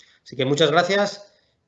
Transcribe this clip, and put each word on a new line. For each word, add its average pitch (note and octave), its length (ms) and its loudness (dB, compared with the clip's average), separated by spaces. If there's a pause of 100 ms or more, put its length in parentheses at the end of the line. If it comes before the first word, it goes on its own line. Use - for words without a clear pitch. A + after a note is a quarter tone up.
(240)
Así - 120 -20
que C3 100 -4
muchas C#3+ 260 0
gracias F#3+ 600 0 (360)